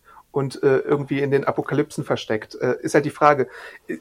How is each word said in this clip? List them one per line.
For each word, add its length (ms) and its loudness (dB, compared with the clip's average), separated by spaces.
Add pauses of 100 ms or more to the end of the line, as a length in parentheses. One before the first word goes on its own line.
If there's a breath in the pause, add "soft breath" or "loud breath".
(300 soft breath)
und, 320 -4
äh, 160 4
irgendwie 440 -2
in 100 0
den 120 2
Apokalypsen 600 -2
versteckt. 500 -4
Äh, 280 0
ist 120 -4
halt 120 4
die 40 -2
Frage, 380 4 (420 loud breath)
i-, 120 -8